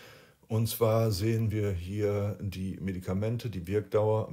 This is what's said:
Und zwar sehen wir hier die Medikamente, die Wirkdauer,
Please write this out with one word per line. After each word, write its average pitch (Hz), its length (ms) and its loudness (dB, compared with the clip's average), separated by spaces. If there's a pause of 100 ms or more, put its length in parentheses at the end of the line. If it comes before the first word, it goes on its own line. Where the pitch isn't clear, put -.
(480)
Und 113 180 2
zwar 113 440 4
sehen 110 400 0
wir 101 220 0
hier 101 680 -2
die 95 400 -6
Medikamente, 98 720 -2
die 90 160 -8
Wirkdauer, 107 680 2